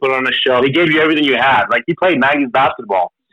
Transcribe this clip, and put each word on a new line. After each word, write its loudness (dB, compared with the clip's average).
put 0
on -2
a -2
show. 0
He 0
gave 0
you 2
everything 2
you 0
had. 2
Like, -2
he -2
played 0
nineties 0
basketball. -2